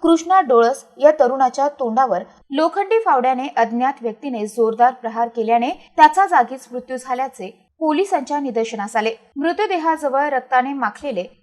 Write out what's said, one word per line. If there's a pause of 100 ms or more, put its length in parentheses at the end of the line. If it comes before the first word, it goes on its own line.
कृष्णा
डोळस (140)
या
तरुणाच्या (120)
तोंडावर (260)
लोखंडी
फावड्याने (100)
अज्ञात
व्यक्तीने
जोरदार
प्रहार
केल्याने (280)
त्याचा
जागीच
मृत्यू
झाल्याचे (300)
पोलिसांच्या
निदर्शनास
आले. (220)
मृतदेहाजवळ
रक्ताने
माखलेले (200)